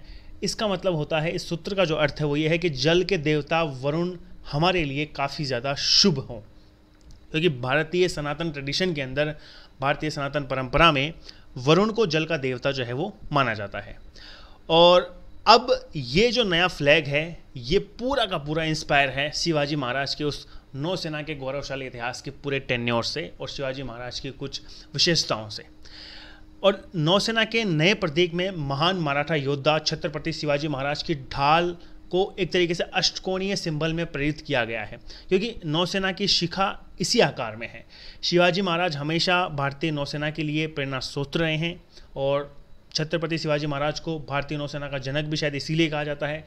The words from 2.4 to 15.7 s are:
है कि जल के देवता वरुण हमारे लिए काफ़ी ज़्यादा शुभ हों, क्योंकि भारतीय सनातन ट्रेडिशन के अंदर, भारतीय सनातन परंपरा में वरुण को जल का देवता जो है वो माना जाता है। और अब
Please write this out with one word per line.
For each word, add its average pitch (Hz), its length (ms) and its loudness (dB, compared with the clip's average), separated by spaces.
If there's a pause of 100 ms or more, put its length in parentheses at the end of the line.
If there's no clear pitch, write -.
है 170 80 4
कि 175 140 0
जल 156 320 4
के 180 160 0
देवता 151 420 2 (200)
वरुण 165 340 0 (360)
हमारे 170 320 4
लिए 143 240 -2
काफ़ी 143 380 -4
ज़्यादा 131 300 -2
शुभ - 440 4
हों, 120 200 -10 (920)
क्योंकि 160 180 2 (100)
भारतीय 156 500 2
सनातन 147 420 -4
ट्रेडिशन 143 420 -2
के 147 80 -4
अंदर, 147 340 -2 (460)
भारतीय 147 280 0
सनातन 143 340 -4
परंपरा 135 480 4
में 147 220 0 (440)
वरुण 165 340 4
को 220 160 2
जल 156 180 0
का 165 120 -2
देवता 131 340 -2
जो 135 120 -2
है 120 100 -4
वो 180 200 -4 (200)
माना 131 200 4
जाता 101 260 -6
है। - 180 -12 (720)
और 175 340 10 (420)
अब 247 260 8 (240)